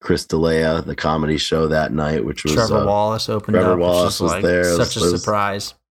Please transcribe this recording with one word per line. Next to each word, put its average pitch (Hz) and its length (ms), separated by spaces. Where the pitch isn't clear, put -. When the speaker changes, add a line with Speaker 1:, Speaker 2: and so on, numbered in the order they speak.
Speaker 1:
Chris - 240
D'Elia, 80 560
the 76 140
comedy 78 420
show 80 300
that 76 240
night, 76 320
which 73 180
was, 78 120
Speaker 2:
Trevor 113 240
Speaker 1:
uh, - 80
Speaker 2:
Wallace 104 420
opened 107 260
Speaker 1:
Trevor 92 180
Speaker 2:
up, 87 60
which 87 60
Speaker 1:
Wallace 87 320
Speaker 2:
is, - 40
Speaker 1:
was 82 120
Speaker 2:
like, 95 100
Speaker 1:
there. 87 200
It 87 140
Speaker 2:
such - 200
Speaker 1:
was, 110 80
Speaker 2:
a 87 40
Speaker 1:
it 87 40
was 87 100
Speaker 2:
surprise. 101 520